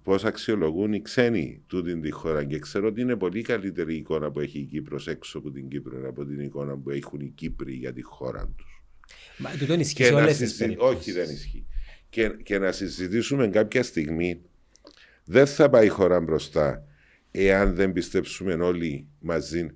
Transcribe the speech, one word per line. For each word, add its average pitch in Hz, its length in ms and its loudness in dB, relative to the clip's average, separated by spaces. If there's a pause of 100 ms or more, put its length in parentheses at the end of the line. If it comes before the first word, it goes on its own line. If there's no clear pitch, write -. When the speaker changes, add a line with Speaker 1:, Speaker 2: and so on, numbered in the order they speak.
Speaker 1:
πώς 95 220 0
αξιολογούν 104 680 0
οι 104 100 -2
ξένοι 98 640 0
τούτην 87 360 -4
τη 76 80 -4
χώρα. 76 340 -2
Και 73 140 -6
ξέρω 101 280 -4
ότι 110 140 -2
είναι 123 160 -2
πολύ 92 260 -4
καλύτερη 90 520 -4
η - 20 -4
εικόνα 76 340 -4
που 71 100 -6
έχει 73 180 -6
η 69 60 -6
Κύπρος 73 440 -8
έξω 78 300 -10
από 73 120 -10
την 67 180 -12
Κύπρο 65 400 -10
από 65 180 -10
την 71 140 -8
εικόνα 69 360 -8
που 69 140 -10
έχουν 71 300 -8
οι 69 140 -10
Κύπροι 78 380 -10
για 64 200 -10
τη 62 100 -14
χώρα - 540 -8
τους. - 260 -18 (560)
Speaker 2:
Μα 135 200 -8
τούτο 139 160 0
ισχύει 151 200 0
Speaker 1:
Και 131 100 2
Speaker 2:
σε 120 80 10
Speaker 1:
να 143 100 6
Speaker 2:
όλες 151 140 6
τις 120 120 -2
Speaker 1:
συζη-, - 160 -8
Speaker 2:
περιπτώσεις. 113 340 2
Speaker 1:
όχι, 101 140 -8
δεν 87 180 -2
ισχύει. - 360 -8 (420)
Και, 110 200 0 (140)
και 101 160 -2
να 92 140 2
συζητήσουμε 98 760 0
κάποια 107 340 2
στιγμή, 85 580 -2 (840)
δεν 131 220 6
θα 143 240 6
πάει 113 160 10
η - 20 6
χώρα 90 320 4
μπροστά, 76 640 0 (460)
εάν 95 440 4
δεν 92 180 2
πιστέψουμε 90 640 -2
όλοι 85 520 0 (140)
μαζί 82 560 -2